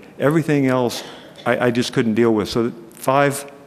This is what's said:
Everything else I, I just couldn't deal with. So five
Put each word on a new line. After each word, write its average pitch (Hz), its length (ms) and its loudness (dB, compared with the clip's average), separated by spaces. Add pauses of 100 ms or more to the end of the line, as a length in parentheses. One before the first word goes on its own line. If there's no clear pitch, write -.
(200)
Everything 147 480 2
else 127 360 0 (420)
I, 123 220 2
I 123 40 2
just 117 220 -2
couldn't 113 220 0
deal 117 160 4
with. 104 180 0
So 117 220 -2 (200)
five 139 600 -2 (160)